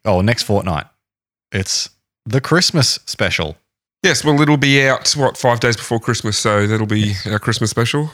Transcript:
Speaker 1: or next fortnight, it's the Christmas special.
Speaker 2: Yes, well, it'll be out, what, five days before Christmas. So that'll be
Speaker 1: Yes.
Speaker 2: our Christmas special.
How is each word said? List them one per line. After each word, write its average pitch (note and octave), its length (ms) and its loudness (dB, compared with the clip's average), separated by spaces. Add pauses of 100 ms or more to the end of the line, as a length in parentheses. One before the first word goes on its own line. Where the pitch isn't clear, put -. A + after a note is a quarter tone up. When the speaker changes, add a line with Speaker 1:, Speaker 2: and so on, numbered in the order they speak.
Speaker 1:
or F#2 180 2
next A2+ 200 0
fortnight, F#2+ 440 -2 (680)
it's - 360 -4 (380)
the A#2+ 140 0
Christmas D#3+ 680 0
special. F2 500 -4 (460)
Speaker 2:
Yes, D#3+ 220 0
well, D3 160 4
it'll D3 160 4
be C#3 320 4
out, - 240 0
what, C#3+ 240 0
five A#2+ 240 0
days A#2+ 160 2
before - 240 -4
Christmas. A2 380 -4
So G#2 280 2
that'll A2 200 0
be G#2+ 220 0
Speaker 1:
Yes. G2+ 180 -6
Speaker 2:
our G#2 120 -2
Christmas A2 320 -2
special. D3 440 -2